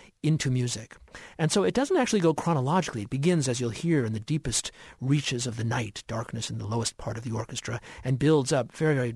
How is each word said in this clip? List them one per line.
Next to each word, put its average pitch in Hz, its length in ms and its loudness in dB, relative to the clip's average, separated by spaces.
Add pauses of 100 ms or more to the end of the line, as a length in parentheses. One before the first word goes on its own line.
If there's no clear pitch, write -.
(240)
into 151 260 2
music. 123 480 -2 (400)
And 160 140 2
so 202 120 4
it 185 120 2
doesn't 277 200 2
actually 233 260 2
go 165 120 6
chronologically. 147 680 0
It 113 60 -8
begins, 143 380 2
as 123 140 0
you'll 120 80 0
hear, 147 340 2
in 110 100 0
the 107 60 -4
deepest - 520 -2 (280)
reaches 131 460 0
of 113 120 -6
the 113 60 -4
night, 117 440 -4
darkness 113 420 -6
in 113 80 -6
the 107 80 -6
lowest 113 320 -2
part 110 200 -6
of 113 60 -10
the 110 80 -6
orchestra, - 480 -6 (240)
and 131 140 0
builds 139 340 4
up 131 200 0
very, 156 240 0
very 123 200 -2